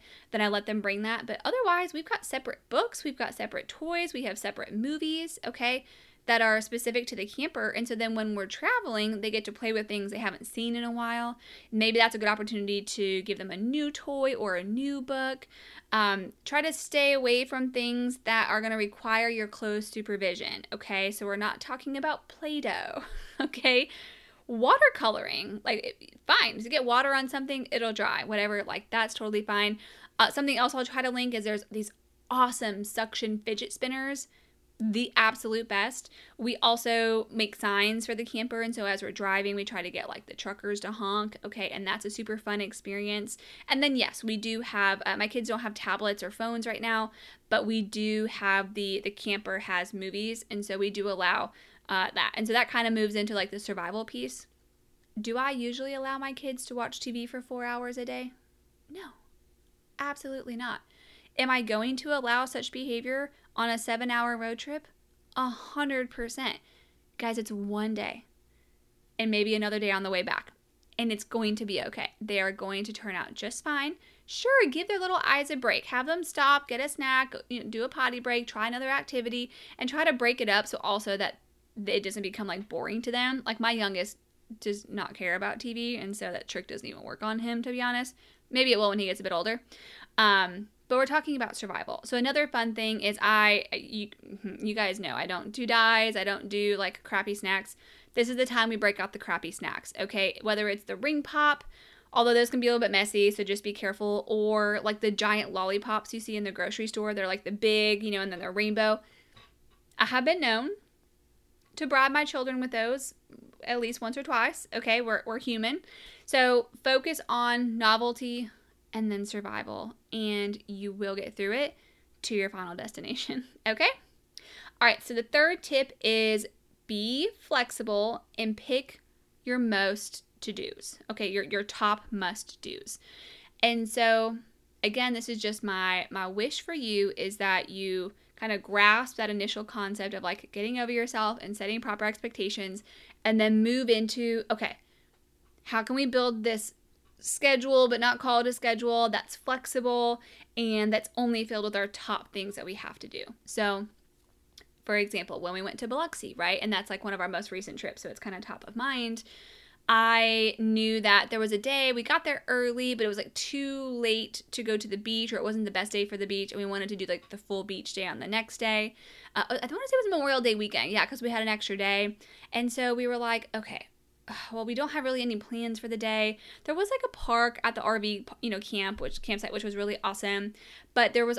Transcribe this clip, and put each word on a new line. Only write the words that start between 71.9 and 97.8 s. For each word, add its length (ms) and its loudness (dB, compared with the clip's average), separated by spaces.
They 220 0
are 100 0
going 320 -6
to 100 -8
turn 220 -8
out 180 -6
just 300 -8
fine. 320 -2
Sure, 440 4
give 180 -4
their 120 0
little 240 2
eyes 260 4
a 60 -2
break. 300 0
Have 220 -2
them 160 0
stop, 440 4
get 140 -4
a 80 -2
snack, 460 0
you 140 -6
know, 60 -10
do 140 -4
a 60 -4
potty 300 0
break, 280 0
try 200 -2
another 220 -4
activity, 640 -2
and 100 -2
try 160 0
to 80 6
break 300 2
it 80 2
up 180 6
so 140 -6
also 340 0
that 220 -4
it 180 2
doesn't 200 -4
become, 240 -6
like, 200 -6
boring 340 -4
to 100 -4
them. 340 0
Like, 140 -4
my 120 2
youngest 460 -2
does 280 -4
not 260 -6
care 220 -2
about 240 -4
T 140 -6
V, 240 -2
and 180 -6
so 160 -6
that 160 -8
trick 200 -8
doesn't 200 -10
even 160 -14
work 200 -10
on 160 -2
him, 240 -2
to 80 -6
be 100 -4
honest. 340 -2
Maybe 200 6
it 60 8
will 120 6
when 100 2
he 60 0
gets 140 -2
a 40 -12
bit 100 -2
older. 280 0
Um, 520 6
but 100 4
we're 100 6
talking 280 0
about 220 -2
survival. 480 -6
So 100 -4
another 320 2
fun 280 0
thing 260 0
is 180 0
I, 540 6
you, 360 -6
you 160 -2
guys 240 0
know, 160 -6
I 100 -2
don't 260 -6
do 140 -6
dyes. 500 6
I 80 0
don't 240 -2
do, 300 2
like, 260 -4
crappy 300 -2
snacks. 420 -2